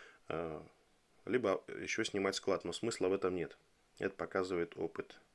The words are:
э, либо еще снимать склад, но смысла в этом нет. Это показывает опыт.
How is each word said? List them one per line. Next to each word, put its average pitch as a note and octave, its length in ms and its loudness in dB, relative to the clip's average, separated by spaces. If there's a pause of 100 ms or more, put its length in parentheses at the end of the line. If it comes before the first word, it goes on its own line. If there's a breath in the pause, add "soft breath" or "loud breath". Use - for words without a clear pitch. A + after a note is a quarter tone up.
(280 loud breath)
э, D#2+ 340 -4 (640)
либо G#2 420 2
еще - 360 -2
снимать G2 300 2
склад, - 300 0
но F2 80 -2
смысла A2 360 0
в F#2+ 40 4
этом F#2+ 220 2
нет. E2 220 -2 (420)
Это G2 160 0
показывает F2+ 600 0
опыт. - 400 -4 (180)